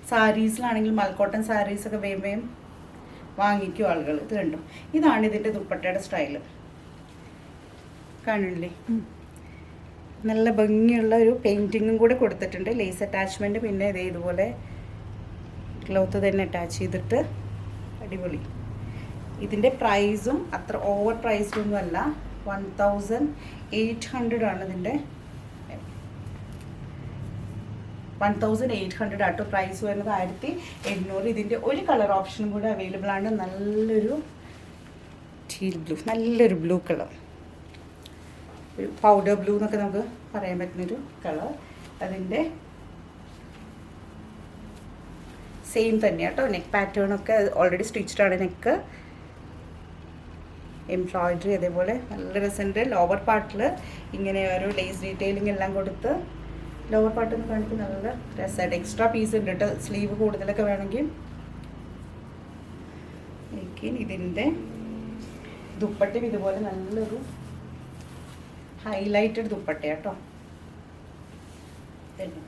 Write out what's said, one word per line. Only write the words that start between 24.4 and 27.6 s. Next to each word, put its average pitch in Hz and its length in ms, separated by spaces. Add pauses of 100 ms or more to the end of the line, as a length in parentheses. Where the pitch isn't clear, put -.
ആണ് 185 180
ഇതിൻ്റെ, 180 260 (3250)